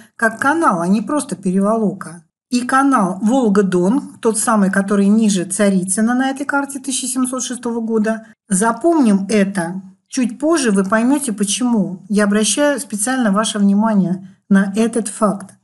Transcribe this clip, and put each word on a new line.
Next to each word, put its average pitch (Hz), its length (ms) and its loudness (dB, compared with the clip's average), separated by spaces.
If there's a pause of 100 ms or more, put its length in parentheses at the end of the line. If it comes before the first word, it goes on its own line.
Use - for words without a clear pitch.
(160)
как 220 240 0
канал, 277 420 2
а 170 60 -2
не 208 140 2
просто 277 340 -4
переволока. 196 880 -2 (260)
И 247 120 0
канал 254 600 2
Волга-Дон, 208 1000 2
тот 220 180 0
самый, 202 320 2
который 202 360 0
ниже 202 380 2
Царицына 202 680 0
на 269 160 0
этой 277 140 -8
карте 277 340 -4
тысяча 262 280 -6
семьсот 254 360 -4
шестого 233 360 -6
года. 220 460 -2 (240)
Запомним 226 800 2
это. 190 520 0 (260)
Чуть - 320 -4
позже 294 320 0
вы 196 120 2
поймете, 226 480 0
почему. 208 680 -2 (100)
Я 208 140 2
обращаю 220 560 0
специально 240 520 -2
ваше 214 280 -2
внимание 196 680 2 (200)
на 196 260 2
этот 226 340 0
факт. - 440 -2 (100)